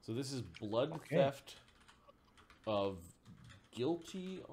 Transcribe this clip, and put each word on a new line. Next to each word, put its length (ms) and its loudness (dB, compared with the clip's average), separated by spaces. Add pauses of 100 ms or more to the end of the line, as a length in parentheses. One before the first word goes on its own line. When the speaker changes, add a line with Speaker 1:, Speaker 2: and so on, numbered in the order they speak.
Speaker 1:
So 100 -6
this 200 -2
is 100 -2
blood 500 0
Speaker 2:
Okay. 240 -2
Speaker 1:
theft 400 4 (1080)
of 320 4 (760)
guilty 680 -2 (120)